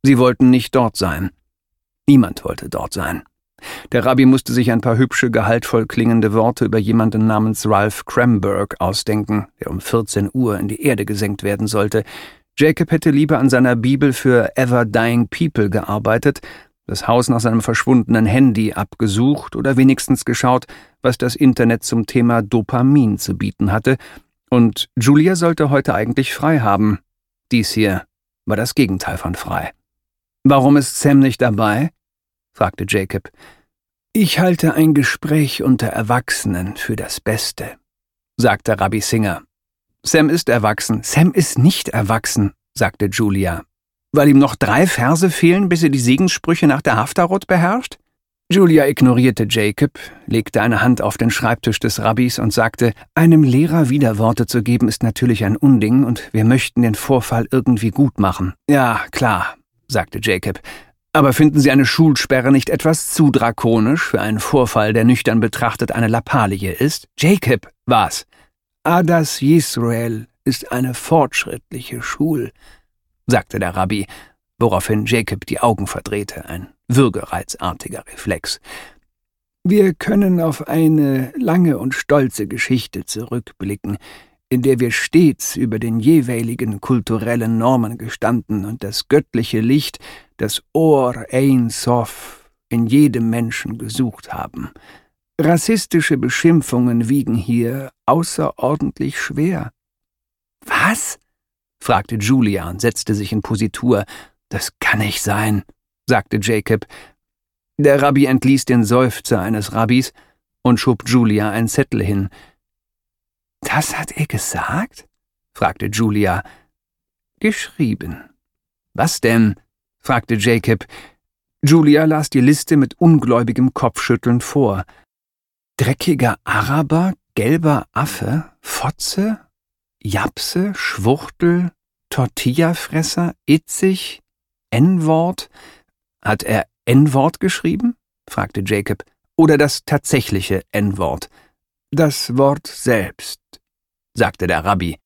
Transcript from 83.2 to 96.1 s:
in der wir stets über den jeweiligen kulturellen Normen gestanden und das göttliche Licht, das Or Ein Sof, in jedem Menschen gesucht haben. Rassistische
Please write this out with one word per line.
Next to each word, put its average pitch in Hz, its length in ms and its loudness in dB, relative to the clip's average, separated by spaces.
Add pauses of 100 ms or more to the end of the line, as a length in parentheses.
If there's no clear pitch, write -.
in 123 120 0
der 131 180 2
wir 120 100 0
stets - 640 0
über 110 220 -2
den 113 220 -2
jeweiligen 120 800 0
kulturellen 113 800 -2
Normen 117 400 0
gestanden 110 640 -4
und 110 180 -10
das - 260 -10
göttliche 117 520 0
Licht, 135 380 0 (400)
das - 240 -6 (100)
Or 135 580 2
Ein 131 380 2
Sof, - 800 -4 (220)
in 117 160 0
jedem 120 420 2
Menschen 113 480 -6
gesucht 117 560 -6
haben. - 380 -12 (680)
Rassistische 165 800 0